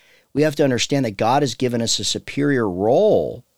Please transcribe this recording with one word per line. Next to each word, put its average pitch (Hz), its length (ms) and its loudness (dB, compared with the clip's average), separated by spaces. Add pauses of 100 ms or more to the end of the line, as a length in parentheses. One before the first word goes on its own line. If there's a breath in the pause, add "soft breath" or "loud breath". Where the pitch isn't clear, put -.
(340 soft breath)
We 139 80 0
have 151 140 0
to 156 80 2
understand 135 400 0
that 104 140 -6
God 123 240 2
has 123 120 -2
given 120 280 -2
us - 160 -2
a 107 60 -6
superior 135 600 -2
role. 104 760 0 (140)